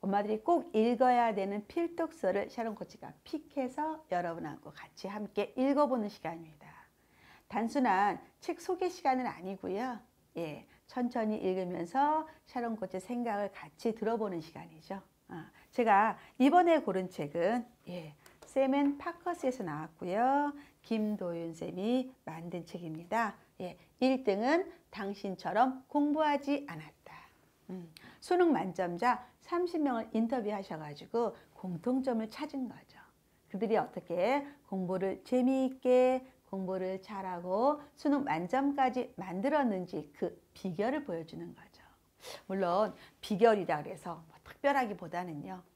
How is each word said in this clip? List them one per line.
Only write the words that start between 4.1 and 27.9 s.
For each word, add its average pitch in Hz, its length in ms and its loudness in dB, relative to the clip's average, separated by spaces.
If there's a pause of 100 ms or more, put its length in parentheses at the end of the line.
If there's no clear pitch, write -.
여러분하고 165 600 -6
같이 - 360 -16
함께 202 480 -4
읽어보는 262 540 2
시간입니다. 165 580 -12 (800)
단순한 214 720 2 (220)
책 - 180 -6
소개 370 300 -2
시간은 254 380 0
아니고요. 190 680 -6 (380)
예, 160 320 -8 (200)
천천히 240 500 -2
읽으면서 190 920 0 (180)
샤론 233 300 -6
코치 190 240 -6
생각을 208 540 -4
같이 - 420 -4
들어보는 214 460 -2
시간이죠. 160 600 -14 (280)
아, 160 200 -12 (220)
제가 214 460 6 (200)
이번에 330 420 8
고른 185 300 -2
책은, 175 560 0 (220)
예, 170 260 -12 (320)
샘 269 280 2
앤 285 240 4
파커스에서 339 680 -4
나왔고요. 196 920 0 (280)
김도윤 185 720 -4
쌤이 196 600 -2 (120)
만든 165 400 -10
책입니다. 175 720 -4 (260)
예, 175 160 -10 (220)
일 262 240 2
등은 254 480 2 (180)
당신처럼 202 1000 -2
공부하지 285 800 0
않았다. - 460 -16 (560)
음, 175 240 -12 (260)